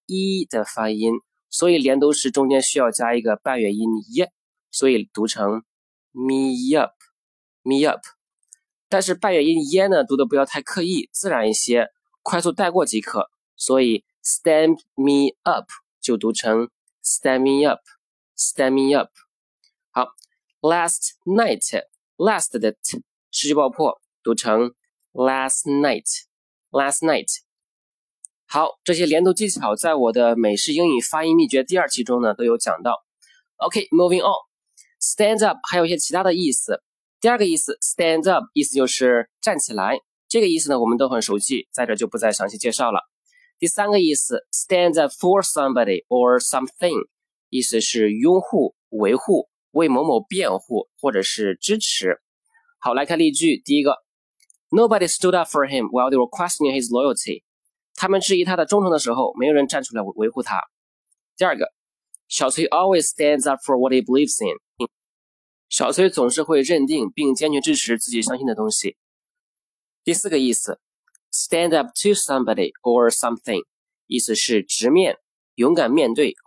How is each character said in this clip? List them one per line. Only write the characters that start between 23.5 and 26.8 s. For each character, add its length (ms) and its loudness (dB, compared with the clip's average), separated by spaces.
爆 140 4
破， 320 -2
读 120 0
成 400 0
last 540 -2
night，last 1300 -4